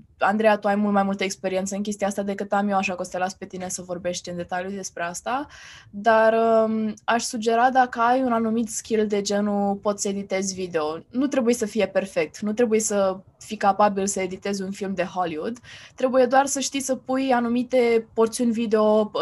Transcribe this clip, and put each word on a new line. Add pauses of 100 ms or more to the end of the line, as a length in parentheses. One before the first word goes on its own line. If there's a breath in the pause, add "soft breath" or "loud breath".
(200)
Andreea,
tu
ai
mult
mai
multă
experiență
în
chestia
asta
decât
am
eu,
așa
că
o
să
te
las
pe
tine
să
vorbești
în
detaliu
despre
asta. (440 loud breath)
Dar, (320)
um, (100)
aș
sugera,
dacă
ai
un
anumit
skill
de
genul
poți
să
editezi
video, (120)
nu
trebuie
să
fie
perfect,
nu
trebuie
să (220)
fii
capabil
să
editezi
un
film
de
Hollywood, (360 loud breath)
trebuie
doar
să
știi
să
pui
anumite
porțiuni
video, (120)